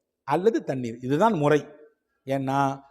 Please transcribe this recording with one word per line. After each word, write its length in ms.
அல்லது 400
தண்ணீர், 380
இதுதான் 320
முறை. 320
ஏன்னா 540